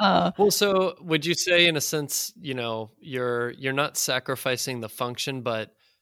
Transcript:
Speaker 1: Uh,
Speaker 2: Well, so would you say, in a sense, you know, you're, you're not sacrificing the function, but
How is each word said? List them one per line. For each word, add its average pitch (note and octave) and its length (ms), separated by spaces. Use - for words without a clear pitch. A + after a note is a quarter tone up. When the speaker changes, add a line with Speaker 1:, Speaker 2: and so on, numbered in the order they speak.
Speaker 1:
Uh, F#3 380
Speaker 2:
Well, G3+ 140
so F#3+ 500
would D#3+ 240
you E3+ 80
say, F3 320
in E3+ 100
a C#3+ 60
sense, - 580
you C3+ 140
know, A2+ 460
you're, B2 520
you're C3+ 220
not C#3+ 240
sacrificing B2+ 840
the A2 100
function, B2+ 520
but A2+ 320